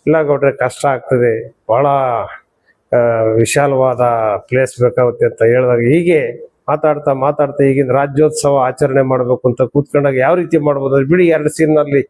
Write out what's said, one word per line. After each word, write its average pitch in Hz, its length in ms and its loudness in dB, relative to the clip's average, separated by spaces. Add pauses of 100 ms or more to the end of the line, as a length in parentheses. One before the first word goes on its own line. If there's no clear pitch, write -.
"ಇಲ್ಲ 156 220 2
ಗೌಡ್ರೆ, 139 300 0
ಕಷ್ಟ - 340 -4
ಆಗ್ತದೆ, 123 460 0 (360)
ಬಹಳ, 127 180 2 (1040)
ಆ, 120 80 2 (340)
ವಿಶಾಲವಾದ 131 720 0 (320)
ಪ್ಲೇಸ್ 127 440 -2
ಬೇಕಾಗುತ್ತೆ" 123 460 0
ಅಂತ - 160 -2
ಹೇಳಿದಾಗ, 123 420 2
ಹೀಗೆ 165 360 2 (480)
ಮಾತಾಡ್ತಾ 147 440 -2
ಮಾತಾಡ್ತಾ 139 520 -2
ಈಗಿನ 135 280 0
ರಾಜ್ಯೋತ್ಸವ 139 640 0
ಆಚರಣೆ 131 440 0
ಮಾಡ್ಬೇಕು 127 460 0
ಅಂತ 120 140 -2
ಕೂತ್ಕೊಂಡಾಗ 143 540 -2
ಯಾವ 135 180 2
ರೀತಿ 170 240 -2
ಮಾಡ್ಬೋದು? 139 360 -2
"ಅದು 139 140 2
ಬಿಡಿ, 180 200 2
ಎರಡು 151 220 0
ಸೀನ್ 156 240 0
ನಲ್ಲಿ 143 360 0